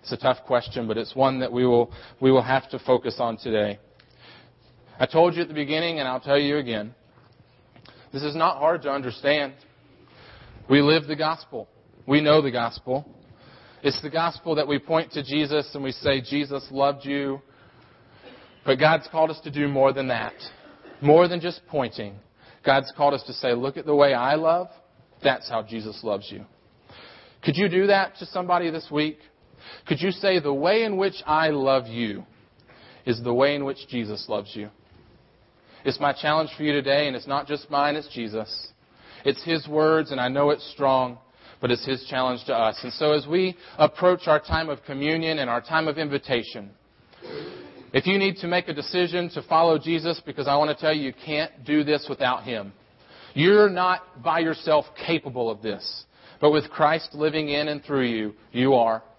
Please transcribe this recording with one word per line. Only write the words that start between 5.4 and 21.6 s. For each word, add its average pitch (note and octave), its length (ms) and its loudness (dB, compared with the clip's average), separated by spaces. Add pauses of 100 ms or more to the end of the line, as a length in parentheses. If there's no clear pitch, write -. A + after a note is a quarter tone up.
at D#3 60 -6
the D#3 60 -12
beginning, D#3 440 -2
and C#3 80 -4
I'll B2+ 140 -4
tell C#3 180 2
you C#3+ 200 0
again, A#2 360 -6 (1200)
this C#3 100 -8
is D3 140 -6
not E3 220 2
hard D#3+ 240 2
to C#3 80 -4
understand. C#3 640 -2 (1120)
We C#3 140 8
live D3+ 240 4
the D3+ 100 -6
gospel. D#3 520 -6 (380)
We C#3 140 4
know D3+ 220 6
the C#3 80 0
gospel. B2 540 -4 (760)
It's C#3 200 0
the D3+ 80 -10
gospel D#3+ 460 -4
that D3 120 0
we C#3+ 100 0
point D#3+ 340 -2
to D3 100 -6
Jesus C#3+ 520 -2
and C#3+ 80 -8
we C3+ 100 -4
say, C3+ 280 0
"Jesus C#3 500 -6
loved C#3 360 0
you." C#3 340 -4 (1300)
But C3+ 120 2
God's D#3 320 2
called D#3+ 200 0
us D3+ 100 -10
to D#3 100 -14
do C#3+ 180 -2
more C3+ 240 4
than C3 160 -4
that. A2+ 260 -4 (680)
More D#3+ 280 6
than F3 120 -4
just E3+ 280 -8